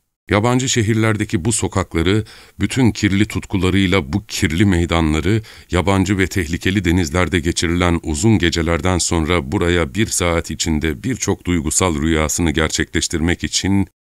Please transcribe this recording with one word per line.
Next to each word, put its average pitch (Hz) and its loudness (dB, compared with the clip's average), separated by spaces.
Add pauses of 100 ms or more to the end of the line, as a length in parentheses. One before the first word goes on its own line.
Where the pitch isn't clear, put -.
(300)
Yabancı 123 2
şehirlerdeki 110 0
bu 117 0
sokakları, 92 0 (340)
bütün 104 2
kirli 101 2
tutkularıyla 92 0
bu 101 -2
kirli 92 0
meydanları, 85 2 (300)
yabancı 92 2
ve 92 2
tehlikeli 90 -2
denizlerde 87 2
geçirilen 85 0
uzun 85 2
gecelerden 85 0
sonra 80 -2
buraya 85 0
bir 104 0
saat 85 -2
içinde 78 -2
birçok 101 -4
duygusal 80 0
rüyasını 78 0
gerçekleştirmek 80 -2
için 95 0 (260)